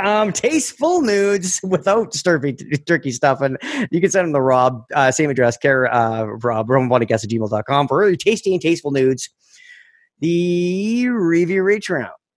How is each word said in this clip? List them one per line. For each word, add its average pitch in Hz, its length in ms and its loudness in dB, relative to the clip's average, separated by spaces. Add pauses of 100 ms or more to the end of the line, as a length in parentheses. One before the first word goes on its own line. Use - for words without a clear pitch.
Um, 208 280 2
tasteful 311 680 0
nudes 202 640 0
without 196 600 0
turkey, 143 300 0 (340)
turkey 147 240 0
stuffing. 135 460 0 (340)
You 170 100 0
can 190 80 2
send 185 180 0
them 151 60 -4
to 139 80 2
Rob. 127 420 2 (120)
Uh, 131 160 2
same 151 180 0
address, 120 280 2
care, 131 360 2
uh, 113 300 0
Rob, 110 460 -4
roman 131 200 4
podcast 117 360 2
at 104 40 -8
gmail 110 200 -2
dot 107 160 -2
com 139 220 0
for 139 120 0
really 190 180 2
tasty 202 360 0
and 165 80 -2
tasteful 151 300 -2
nudes. 131 380 0 (920)
The 180 880 0
review 180 520 0
reach 202 280 0
around. 120 240 -4 (240)